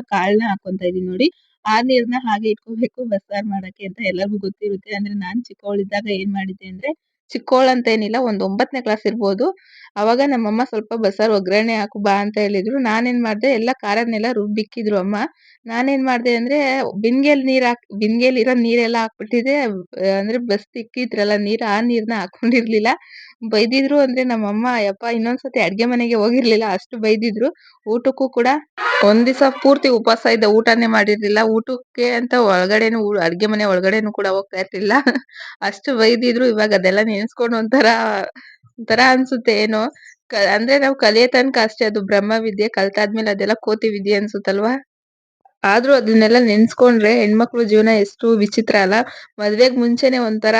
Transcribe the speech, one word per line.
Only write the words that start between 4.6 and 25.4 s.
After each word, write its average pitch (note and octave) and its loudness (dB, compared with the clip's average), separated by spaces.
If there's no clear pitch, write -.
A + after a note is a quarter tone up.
ಅಂದ್ರೆ G3+ -6
ನಾನ್ G3+ -6
ಚಿಕ್ಕವಳಿದ್ದಾಗ G3+ -6
ಏನ್ G3 -4
ಮಾಡಿದ್ದೆ F#3+ -8
ಅಂದ್ರೆ, G3 -8
ಚಿಕ್ಕವಳಂತ B3+ 0
ಏನಿಲ್ಲ, A3 -2
ಒಂದ್ G#3+ -2
ಒಂಬತ್ತನೇ B3 -4
ಕ್ಲಾಸ್ A3 -4
ಇರ್ಬೋದು, A3 -2
ಅವಾಗ A3+ 2
ನಮ್ಮಮ್ಮ A3+ 0
"ಸ್ವಲ್ಪ A3 -8
ಬಸ್ಸಾರ್ G#3+ 0
ಒಗ್ಗರಣೆ G#3 0
ಹಾಕು G#3 -6
ಬಾ" G3+ 0
ಅಂತ G#3 -2
ಹೇಳಿದ್ರು. G#3 -2
ನಾನೇನ್ A#3+ -2
ಮಾಡ್ದೆ, G#3+ -2
ಎಲ್ಲ A#3 0
ಖಾರನೆಲ್ಲ A3 -2
ರುಬ್ಬಿಕ್ಕಿದ್ರು G#3 -4
ಅಮ್ಮ. G3+ -2
ನಾನೇನ್ C4 -2
ಮಾಡ್ದೆ A#3+ 0
ಅಂದ್ರೆ B3 -2
ಬಿಂದಿಗೆಲ್ C4+ 2
ನೀರ್ C4 0
ಹಾಕ್-, A#3+ -6
ಬಿಂದಿಗೆಲ್ A#3 0
ಇರೋ B3+ 0
ನೀರೆಲ್ಲ A#3 0
ಹಾಕ್ಬಿಟ್ಟಿದೆ. A#3 -2
ಆ, C#4 -2
ಅಂದ್ರೆ A3 -4
ಬಸ್ G#3 -4
ತಿಕ್ಕಿದ್ರಲ್ಲ A3 -4
ನೀರ್, G#3 -2
ಆ G#3 -2
ನೀರ್ನ A#3 -2
ಹಾಕೊಂಡಿರ್ಲಿಲ್ಲ. A3 0
ಬೈದಿದ್ರು B3+ 0
ಅಂದ್ರೆ B3+ 0
ನಮ್ಮಮ್ಮ, A3 -2
ಯಪ್ಪ, G3+ -4
ಇನ್ನೊಂದ್ಸತಿ A#3+ -4